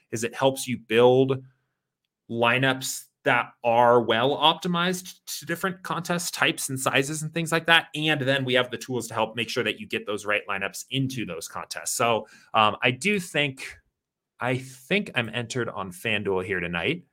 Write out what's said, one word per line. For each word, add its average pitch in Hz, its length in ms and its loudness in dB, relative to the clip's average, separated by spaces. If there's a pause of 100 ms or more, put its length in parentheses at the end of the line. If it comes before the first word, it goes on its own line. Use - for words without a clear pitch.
(100)
is 113 140 -4
it 113 100 -6
helps 135 320 0
you 120 120 -4
build 131 680 4 (840)
lineups 127 720 0 (220)
that 123 260 2 (140)
are 120 360 6
well 117 360 2
optimized 175 920 0
to - 200 -12
different 180 360 -6
contest 175 500 -4
types - 360 0
and 131 100 -6
sizes 143 440 -2
and 156 120 -8
things 165 160 -4
like 165 160 0
that. 165 300 6
And 151 240 0
then 131 240 2
we 123 100 0
have 123 160 4
the 113 80 -8
tools 120 300 -6
to 120 60 -12
help 110 200 0
make 113 140 -4
sure 120 160 -2
that 107 160 -4
you 101 80 -12
get 110 180 -6
those 101 180 -6
right 104 240 -2
lineups 98 420 -6
into 131 360 -4
those 85 220 -10
contests. 82 420 -10
So, 117 380 0 (260)
um, 107 280 4
I 127 100 4
do 190 260 -2
think, 147 600 -6 (600)
I 127 200 -2
think - 580 -6
I'm 117 180 -2
entered 117 340 -4
on 95 220 -8
FanDuel 98 540 -2
here 92 160 -2
tonight, 87 420 -2 (100)